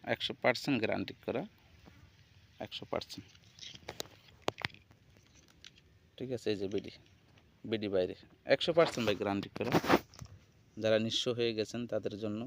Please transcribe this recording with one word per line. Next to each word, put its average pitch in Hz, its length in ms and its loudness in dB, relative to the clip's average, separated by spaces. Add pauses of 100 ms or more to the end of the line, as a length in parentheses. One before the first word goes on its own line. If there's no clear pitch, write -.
একশো - 280 -2 (100)
পার্সেন্ট 127 380 2
গ্যারান্টি 98 340 0 (120)
করা, 131 160 -2 (1160)
একশো - 300 -10
পার্সেন্ট। - 360 -6 (3000)
ঠিক 123 140 -8
আছে, 117 220 -2
এই 98 60 0
যে 98 140 -2
বেডি, 92 180 -2 (760)
বেডি 107 300 0
বাইরে, 90 200 2 (380)
একশো - 200 2
পার্সেন্ট 156 320 4
ভাই 104 100 4
গ্যারান্টি 101 420 0
করা। 113 140 -2 (1040)
যারা 110 280 4
নিঃস্ব - 200 0 (120)
হয়ে 117 200 2
গেছেন 110 240 -2 (100)
তাদের 107 320 -2
জন্য 107 240 -2